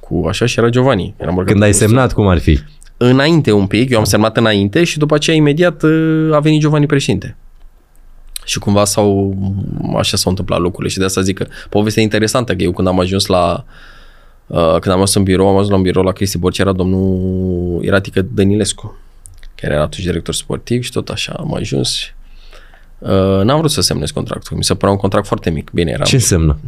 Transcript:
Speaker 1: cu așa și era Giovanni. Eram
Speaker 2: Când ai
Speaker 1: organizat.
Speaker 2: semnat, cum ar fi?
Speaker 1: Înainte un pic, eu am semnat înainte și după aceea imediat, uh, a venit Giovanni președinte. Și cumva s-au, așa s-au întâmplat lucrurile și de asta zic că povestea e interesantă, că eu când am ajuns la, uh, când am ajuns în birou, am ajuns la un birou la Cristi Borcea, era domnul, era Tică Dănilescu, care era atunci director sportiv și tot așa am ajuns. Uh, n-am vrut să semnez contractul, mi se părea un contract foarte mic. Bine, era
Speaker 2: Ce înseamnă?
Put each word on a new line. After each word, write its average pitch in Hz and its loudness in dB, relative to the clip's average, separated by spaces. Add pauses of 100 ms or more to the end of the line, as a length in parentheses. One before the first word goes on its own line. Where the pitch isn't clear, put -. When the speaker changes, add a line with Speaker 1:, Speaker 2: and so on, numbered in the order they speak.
Speaker 1:
cu 82 -4
așa - -2
și - -2
era 117 2
Giovanni. 117 0
Eram 85 -4
Speaker 2:
Când 92 -2
ai 110 4
Speaker 1:
organizat. 104 4
Speaker 2:
semnat, 120 4
cum 107 2
ar 90 4
fi? 71 2 (380)
Speaker 1:
Înainte 135 4
un 101 4
pic, 110 0
eu 117 2
am 107 2
semnat 110 2
înainte 107 2
și 165 -4
după 151 2
aceea 156 2
imediat, 156 2
uh, 160 2
a 151 4
venit 151 4
Giovanni 147 2
președinte. 139 -2 (1080)
Și - -6
cumva 101 2
s-au, 98 0 (600)
așa - -2
s-au 101 0
întâmplat 92 -2
lucrurile 90 -4
și - -6
de 95 0
asta 95 -2
zic 95 -2
că - -6 (220)
povestea 107 0
e - 4
interesantă, 107 -2
că 92 -2
eu 87 0
când 92 0
am 92 2
ajuns 92 0
la, 87 0 (840)
uh, 82 0
când 85 0
am 98 2
ajuns 95 2
în 101 2
birou, 95 2
am 98 4
ajuns 98 2
la 101 2
un 92 2
birou 90 0
la 95 2
Cristi 95 -4
Borcea, 90 -2
era 95 0
domnul, 92 -2
era 98 2
Tică - -4 (120)
Dănilescu, 104 0 (580)
care - -6
era 76 0
atunci - -6
director 85 -4
sportiv - -4
și 123 -10
tot - -6
așa - -8
am - -6
ajuns. - -4 (1000)
Uh, 98 2
n-am 135 2
vrut 151 0
să - -2
semnez - -2
contractul, - -8
mi - -4
se 95 0
părea 98 2
un 104 -2
contract 101 -2
foarte 101 -4
mic. 73 -6
Bine, 85 0
era 57 -4
Speaker 2:
Ce - 0
înseamnă? 82 2